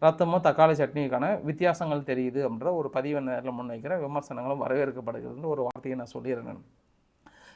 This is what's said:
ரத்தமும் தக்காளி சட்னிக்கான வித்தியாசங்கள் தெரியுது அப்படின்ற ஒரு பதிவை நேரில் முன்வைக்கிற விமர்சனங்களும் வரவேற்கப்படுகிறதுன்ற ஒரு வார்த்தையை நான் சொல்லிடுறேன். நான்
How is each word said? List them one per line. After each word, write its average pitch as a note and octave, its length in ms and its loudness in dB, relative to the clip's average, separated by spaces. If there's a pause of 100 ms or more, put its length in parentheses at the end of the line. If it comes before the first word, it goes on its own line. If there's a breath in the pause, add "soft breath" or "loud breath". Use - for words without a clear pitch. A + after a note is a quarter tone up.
ரத்தமும் E3+ 420 4
தக்காளி D#3+ 300 8
சட்னிக்கான C#3+ 680 0
வித்தியாசங்கள் D#3 580 0
தெரியுது B2+ 460 -2
அப்படின்ற B2 280 -2
ஒரு D3 140 -2
பதிவை C#3 340 -2
நேரில் B2+ 280 -4
முன்வைக்கிற B2 480 -6
விமர்சனங்களும் C#3 680 -4
வரவேற்கப்படுகிறதுன்ற B2 760 -2
ஒரு D3 180 -2
வார்த்தையை B2+ 380 -4
நான் A#2+ 140 -10
சொல்லிடுறேன். A#2+ 300 -6
நான் - 220 -14 (920 soft breath)